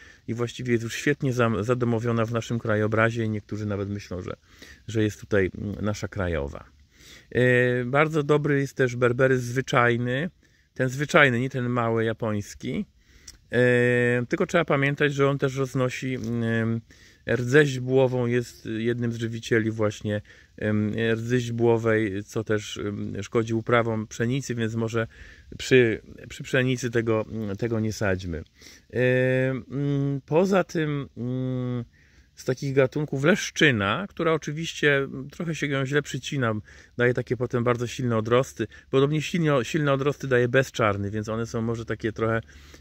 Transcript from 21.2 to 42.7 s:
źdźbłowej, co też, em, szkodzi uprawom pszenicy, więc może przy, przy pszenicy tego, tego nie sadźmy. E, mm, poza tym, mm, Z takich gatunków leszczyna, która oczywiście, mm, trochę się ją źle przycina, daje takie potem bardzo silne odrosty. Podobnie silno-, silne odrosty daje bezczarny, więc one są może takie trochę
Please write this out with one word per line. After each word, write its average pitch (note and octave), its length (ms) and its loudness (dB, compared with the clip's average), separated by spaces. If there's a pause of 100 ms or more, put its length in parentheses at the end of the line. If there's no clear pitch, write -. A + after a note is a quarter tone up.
źdźbłowej, A2+ 840 2
co A2 200 -6
też, G#2+ 340 -2
em, G#2 460 -6
szkodzi A2+ 300 -2
uprawom A2+ 540 0
pszenicy, B2 480 -4
więc A2+ 200 -4
może A2+ 320 -2 (500)
przy, A#2+ 440 4 (280)
przy - 140 -14
pszenicy B2+ 480 -2
tego, A2+ 340 0 (320)
tego A#2 220 -2
nie A2 140 -2
sadźmy. F#2 500 -2 (500)
E, A#2 60 -2 (500)
mm, C#3 760 -2
poza F#3 380 2
tym, D3 540 -4
mm, B2+ 680 -4 (500)
Z - 100 -20
takich C3+ 280 -2
gatunków C#3 500 0
leszczyna, C#3+ 840 2
która E3 240 0
oczywiście, D3+ 640 -2
mm, C#3 320 -6
trochę D#3+ 260 -6
się C#3+ 120 -4
ją C#3 180 -2
źle C#3+ 160 0
przycina, C3 520 -4 (440)
daje B2 160 4
takie B2 240 -2
potem A#2+ 260 -2
bardzo A#2+ 240 0
silne A#2 300 -2
odrosty. A#2 500 0 (220)
Podobnie C#3+ 320 2
silno-, D3 420 0
silne D3 300 0
odrosty C3+ 340 -2
daje B2 200 4
bezczarny, G#2+ 640 0
więc G#2+ 180 -6
one A2+ 160 -4
są A2+ 160 -4
może A2+ 240 -4
takie A2 260 -4
trochę A2+ 300 0 (400)